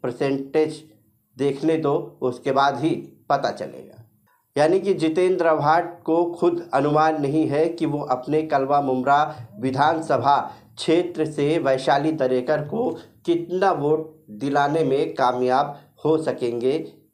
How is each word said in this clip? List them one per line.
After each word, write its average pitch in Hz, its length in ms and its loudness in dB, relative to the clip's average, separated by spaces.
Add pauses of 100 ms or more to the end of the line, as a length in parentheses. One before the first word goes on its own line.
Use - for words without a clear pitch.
परसेंटेज 139 800 -2 (540)
देखने 143 380 0
दो, 151 460 -2
उसके 131 300 -2
बाद 135 280 2
ही 165 100 0 (400)
पता 131 200 0
चलेगा। - 480 -12 (600)
यानी 165 220 4
कि 190 140 0
जितेंद्र 175 520 0
अभाट 160 560 2
को 170 300 2
खुद - 420 -2
अनुमान 147 480 2
नहीं 147 260 0
है 151 200 2
कि 165 180 -4
वो 147 120 -2
अपने 143 440 -2
कलवा 143 380 0
मुमरा 139 680 0 (120)
विधानसभा 139 760 2 (400)
क्षेत्र 160 480 0
से 151 340 0
वैशाली 143 540 2
दरेकर 131 480 0
को 226 300 -4 (360)
कितना 175 440 0
वोट 156 600 -2
दिलाने 143 540 0
में 143 300 0
कामयाब 127 640 0 (260)
हो 156 180 4
सकेंगे। 123 560 -2 (360)